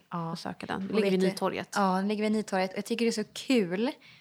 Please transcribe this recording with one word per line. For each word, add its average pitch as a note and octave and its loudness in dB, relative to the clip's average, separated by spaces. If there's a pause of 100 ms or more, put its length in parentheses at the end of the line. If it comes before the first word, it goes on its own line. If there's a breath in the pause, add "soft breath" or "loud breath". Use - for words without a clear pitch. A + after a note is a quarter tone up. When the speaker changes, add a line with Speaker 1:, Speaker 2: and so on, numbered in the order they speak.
Speaker 1:
Ja. E3 -4
Speaker 2:
och E3+ -8
söker - -10
den. F#3+ -4
Det - -6
Speaker 1:
Och - 0
Speaker 2:
ligger G3+ 4
vid F#3 4
Speaker 1:
vet F#3+ 4
du - 2
Speaker 2:
Nytorget. F#3 -4
Speaker 1:
Ja, F#3+ 2
det G3 0
ligger G#3 0
vid G#3+ 2
Nytorget. G3 0
Och - -12
jag G#3 -4
tycker A#3 0
det A3+ 4
är G#3+ 0
så - -14
kul, A3 2 (300 loud breath)